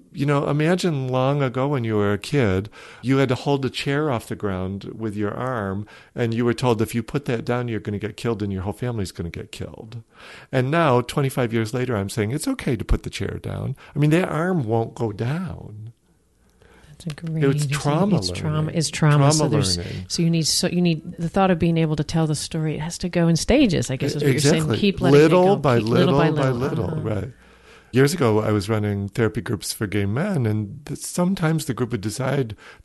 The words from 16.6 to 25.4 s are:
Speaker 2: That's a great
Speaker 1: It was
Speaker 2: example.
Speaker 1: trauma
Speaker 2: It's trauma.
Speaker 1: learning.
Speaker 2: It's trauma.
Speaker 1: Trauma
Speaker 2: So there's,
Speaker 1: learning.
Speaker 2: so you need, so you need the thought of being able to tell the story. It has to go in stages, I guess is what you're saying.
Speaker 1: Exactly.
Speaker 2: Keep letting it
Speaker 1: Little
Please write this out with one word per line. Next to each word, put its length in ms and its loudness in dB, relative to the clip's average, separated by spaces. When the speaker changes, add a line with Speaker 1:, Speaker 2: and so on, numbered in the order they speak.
Speaker 2:
That's 180 -14
a 180 -8
great 180 -2
Speaker 1:
It 40 4
was 80 4
Speaker 2:
example. 140 -2
Speaker 1:
trauma 380 2
Speaker 2:
It's 120 -2
trauma. 300 -2
Speaker 1:
learning. 160 -2
Speaker 2:
It's 140 -2
trauma. 280 4
Speaker 1:
Trauma 160 6
Speaker 2:
So 160 4
there's, 280 2
Speaker 1:
learning. 300 -8
Speaker 2:
so 140 -4
you 80 2
need, 180 2
so 200 0
you 140 0
need 360 0
the 120 -4
thought 200 4
of 100 4
being 180 2
able 180 2
to 80 0
tell 240 0
the 80 0
story. 400 -4
It 60 -6
has 180 -6
to 100 -4
go 180 2
in 80 4
stages, 540 4
I 60 -4
guess 200 -2
is 80 -2
what 80 4
you're 80 2
saying. 160 6
Speaker 1:
Exactly. 220 2
Speaker 2:
Keep 240 2
letting 180 8
it 40 10
Speaker 1:
Little 220 6